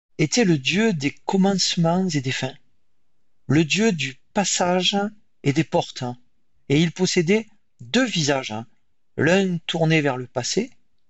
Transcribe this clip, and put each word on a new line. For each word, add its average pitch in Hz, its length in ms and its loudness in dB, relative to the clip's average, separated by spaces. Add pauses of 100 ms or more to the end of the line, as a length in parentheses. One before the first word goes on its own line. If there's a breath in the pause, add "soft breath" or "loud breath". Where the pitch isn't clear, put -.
(180)
était 202 280 2
le 170 120 4
dieu 185 360 0
des 143 180 -2
commencements 185 960 0
et 147 140 -2
des 127 100 -4
fins, 135 240 -6 (920)
le 151 180 4
dieu 190 260 2
du 135 260 -6 (160)
passage 185 640 0 (460)
et 139 100 0
des 151 100 0
portes, - 400 -4 (640)
et 143 120 4
il 170 100 0
possédait 185 560 0 (320)
deux 220 260 0
visages, 139 480 -2 (640)
l'un 175 420 2
tourné 160 420 0
vers 135 160 0
le 127 100 -10
passé 190 440 -4 (380)